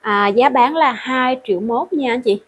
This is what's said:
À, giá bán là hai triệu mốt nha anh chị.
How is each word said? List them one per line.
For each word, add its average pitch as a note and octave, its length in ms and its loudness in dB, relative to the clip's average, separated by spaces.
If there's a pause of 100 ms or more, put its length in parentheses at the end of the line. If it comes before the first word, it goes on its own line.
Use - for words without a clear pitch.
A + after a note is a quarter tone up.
À, G3+ 280 0
giá A#3 200 4
bán C4 280 2
là D4+ 160 2
hai B3+ 520 -2
triệu F#3 160 -2
mốt A#3 320 -4
nha C#4 200 -2
anh B3 100 -4
chị. G3+ 260 0